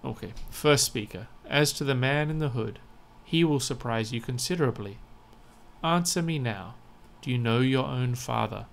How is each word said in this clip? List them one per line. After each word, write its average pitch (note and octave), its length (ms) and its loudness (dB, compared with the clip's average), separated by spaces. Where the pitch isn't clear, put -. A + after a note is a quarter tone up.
okay, A2+ 280 -6
first D3 340 4
speaker, G#2+ 440 -6
as D3 280 4
to - 100 -4
the C3+ 100 2
man C#3 340 2
in D#3 120 -4
the D3+ 80 0
hood, A2+ 320 -4
he E3 220 4
will D3 160 2
surprise A2+ 520 -2
you A#2+ 80 -4
considerably. A#2+ 800 -2
Answer F3 380 2
me E3 180 0
now, G#2 340 -4
do - 80 -6
you B2 80 2
know A#2 220 4
your C3 260 4
own B2 300 -2
father? A2+ 560 -2